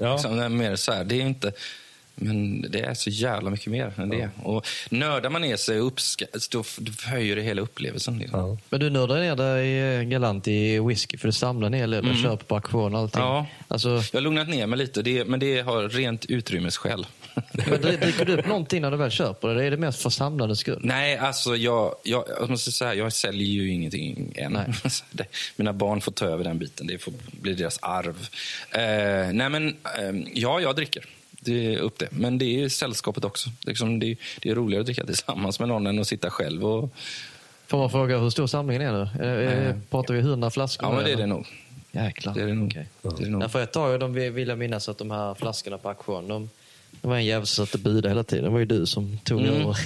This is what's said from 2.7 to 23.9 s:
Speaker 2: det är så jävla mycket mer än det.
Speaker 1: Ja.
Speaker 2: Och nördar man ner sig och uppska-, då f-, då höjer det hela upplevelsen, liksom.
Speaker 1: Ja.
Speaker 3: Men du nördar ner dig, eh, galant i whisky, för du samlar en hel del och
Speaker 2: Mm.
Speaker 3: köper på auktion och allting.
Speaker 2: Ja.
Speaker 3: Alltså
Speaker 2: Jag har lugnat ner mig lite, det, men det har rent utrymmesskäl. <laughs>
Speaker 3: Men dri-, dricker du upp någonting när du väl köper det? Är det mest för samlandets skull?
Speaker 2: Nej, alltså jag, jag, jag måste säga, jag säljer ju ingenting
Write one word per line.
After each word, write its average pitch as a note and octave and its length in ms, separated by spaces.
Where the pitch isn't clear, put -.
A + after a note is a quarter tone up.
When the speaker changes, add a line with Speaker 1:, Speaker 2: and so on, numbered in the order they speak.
Speaker 2:
det A2 100
är - 140
så - 160
jävla G#2+ 400
mycket G2+ 160
mer A2+ 300
än F#2+ 120
det. G#2+ 80
Speaker 1:
Ja. A#2 120
Speaker 2:
Och G#2+ 240
nördar C3 400
man E3+ 120
ner C3 140
sig A2 240
och B2 60
uppska-, - 640
då A#2+ 100
f-, - 200
då A2 120
höjer A2+ 260
det G#2+ 60
hela G2+ 200
upplevelsen, - 560
liksom. G#2 220
Speaker 1:
Ja. F#2+ 180
Speaker 3:
Men C#3 100
du D3 100
nördar C3 300
ner E3+ 160
dig, C3 420
eh, A#2+ 60
galant A#2+ 460
i G#2+ 300
whisky, A2 380
för - 120
du A2 40
samlar B2 340
en G#2+ 60
hel B2 180
del A2 140
och B2+ 60
Speaker 2:
Mm. A#2+ 120
Speaker 3:
köper A2+ 220
på - 100
auktion G#2 400
och A2 60
allting. A2 220
Speaker 2:
Ja. C#3 240
Speaker 3:
Alltså A2+ 200
Speaker 2:
Jag A#2+ 140
har C3 80
lugnat D#3 280
ner C3 180
mig A#2+ 120
lite, B2+ 240
det, B2 220
men B2+ 160
det C3+ 200
har A#2 280
rent A#2 360
utrymmesskäl. F#2+ 840
<laughs> - 180
Speaker 3:
Men C#3+ 280
dri-, E3 200
dricker E3+ 240
du F#3 120
upp D3+ 100
någonting F3+ 360
när C#3 80
du C#3+ 60
väl C#3+ 140
köper A2+ 440
det? B2 100
Är C#3 60
det D3 60
mest D3+ 260
för B2+ 80
samlandets C3 500
skull? - 220
Speaker 2:
Nej, C3+ 340
alltså B2+ 400
jag, A#2 460
jag, A#2 220
jag A#2+ 100
måste A#2+ 220
säga, A#2+ 220
jag G#2+ 180
säljer G2+ 360
ju G2+ 220
ingenting D#2+ 640